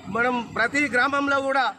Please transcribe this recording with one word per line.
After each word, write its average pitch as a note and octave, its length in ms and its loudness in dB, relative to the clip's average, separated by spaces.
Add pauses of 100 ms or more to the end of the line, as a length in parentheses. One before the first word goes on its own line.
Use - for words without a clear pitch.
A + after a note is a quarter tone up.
(160)
మనం B3 200 0 (220)
ప్రతి A#3+ 260 2 (100)
గ్రామంలో C#4 440 2 (100)
కూడా C4+ 180 2 (140)